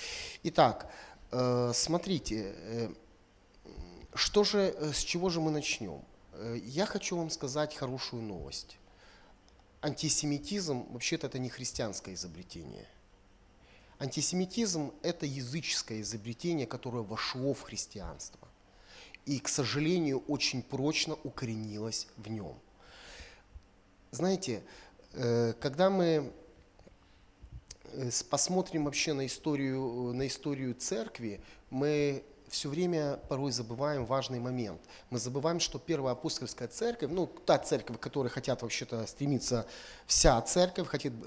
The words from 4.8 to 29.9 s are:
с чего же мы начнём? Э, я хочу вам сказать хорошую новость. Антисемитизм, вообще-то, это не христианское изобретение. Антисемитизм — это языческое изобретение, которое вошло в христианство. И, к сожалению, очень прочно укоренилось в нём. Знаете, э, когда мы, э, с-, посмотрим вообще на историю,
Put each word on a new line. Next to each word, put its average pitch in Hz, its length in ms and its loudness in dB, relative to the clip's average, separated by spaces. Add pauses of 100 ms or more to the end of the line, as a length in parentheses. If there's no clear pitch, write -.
с - 100 0
чего 180 240 0
же 165 120 0
мы 156 100 4
начнём? 101 520 -2 (300)
Э, 113 320 -6
я 143 220 0
хочу 185 300 -4
вам 165 140 -2
сказать 147 460 -2
хорошую 127 460 -4
новость. 85 560 -8 (1000)
Антисемитизм, 147 1080 2
вообще-то, 135 360 -2
это 131 120 -6
не 127 100 -2
христианское 113 680 -4
изобретение. 80 720 -10 (1120)
Антисемитизм — 170 920 2 (100)
это 170 240 -2
языческое 135 760 -4
изобретение, 117 640 -2
которое 120 360 -4
вошло 127 520 -2
в - 80 -6
христианство. - 840 -8 (800)
И, 139 140 0
к - 80 -4
сожалению, 147 800 2
очень 135 340 0
прочно 147 640 0
укоренилось 110 800 -4 (100)
в 110 140 -10
нём. 98 260 -6 (1600)
Знаете, 165 500 0 (520)
э, 117 460 4
когда 151 300 4
мы, 165 420 4 (1600)
э, 127 180 -4
с-, - 120 2
посмотрим 165 600 2
вообще 147 280 2
на 135 140 0
историю, 131 880 0